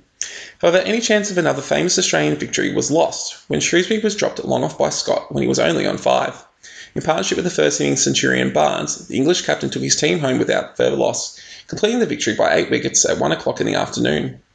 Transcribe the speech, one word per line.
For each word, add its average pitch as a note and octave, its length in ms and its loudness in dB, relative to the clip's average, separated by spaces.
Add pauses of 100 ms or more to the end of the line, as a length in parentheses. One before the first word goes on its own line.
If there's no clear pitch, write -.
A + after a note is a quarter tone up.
(600)
However, E3+ 180 4
any G#3+ 220 0
chance G#3 300 2
of F3+ 80 -2
another C#3 240 0
famous D3+ 360 0
Australian D3+ 380 2
victory - 380 -2
was - 160 0
lost - 580 0
when D3 120 0
Shrewsbury F3+ 400 2
was G#3 140 0
dropped - 240 -2
at - 80 -6
long B2+ 160 0
off D3+ 160 -4
by D3 120 2
Scott - 420 -2
when C#3+ 100 0
he - 60 2
was C3+ 100 2
only D#3 280 2
on F#2+ 100 -2
five. B2+ 380 2 (600)
In - 80 -4
partnership F3+ 340 0
with F3+ 100 0
the F3 40 0
first D3 300 2
innings - 240 2
centurion - 480 2
Barnes, - 560 0
the - 80 -4
English C#3+ 300 0
captain C#3+ 240 -2
took C3 120 -4
his C3+ 140 0
team E3+ 220 2
home C3 200 0
without - 380 -2
further - 200 2
loss, - 440 -2 (260)
completing A3 340 0
the A3 60 2
victory - 280 -2
by - 200 2
eight - 160 2
wickets - 380 0
at D3+ 100 0
one C#3+ 140 0
o'clock C3+ 280 -4
in - 60 0
the - 100 0
afternoon. C3 600 -2 (160)